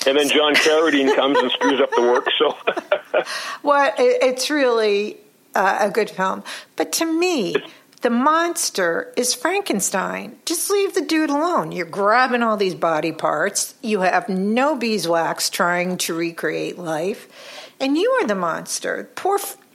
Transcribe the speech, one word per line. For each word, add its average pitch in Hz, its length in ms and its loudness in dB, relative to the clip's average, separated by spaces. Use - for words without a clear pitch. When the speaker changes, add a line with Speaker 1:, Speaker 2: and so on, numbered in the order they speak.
Speaker 1:
And 135 100 4
then 147 140 4
John 147 240 4
Carradine 147 600 4
comes 135 240 2
and - 120 0
screws 139 320 0
up 135 80 2
the - 100 2
work. - 260 2
So, 147 260 2
<laughs> - 580 -2
Speaker 2:
Well, 285 360 4
it, 247 240 4
it's 262 280 0
really, 226 680 2
uh, 196 260 2
a 208 100 2
good 202 200 0
film. 190 320 -2
But - 160 -4
to - 120 -2
me, 320 520 0
the 254 80 0
monster 254 1080 0
is 240 160 -2
Frankenstein. 196 1000 -2
Just - 240 -4
leave 392 240 0
the 359 80 0
dude 311 280 0
alone. 285 420 0
You're 175 140 -6
grabbing 226 560 2
all 220 140 2
these 190 180 0
body 160 380 0
parts. 160 680 -2
You 214 180 -2
have 180 300 2
no 226 460 0
beeswax 170 720 -2
trying 180 480 0
to - 160 -4
recreate 165 640 -4
life. 175 500 -4
And 277 200 0
you 440 120 2
are 320 40 0
the 208 80 0
monster. 175 800 -4
Poor, 403 240 -2